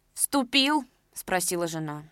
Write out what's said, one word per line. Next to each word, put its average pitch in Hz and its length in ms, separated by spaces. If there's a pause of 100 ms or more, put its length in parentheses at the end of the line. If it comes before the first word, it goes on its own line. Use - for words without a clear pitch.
(140)
«Вступил?» — 277 720 (280)
спросила 180 540
жена. 156 460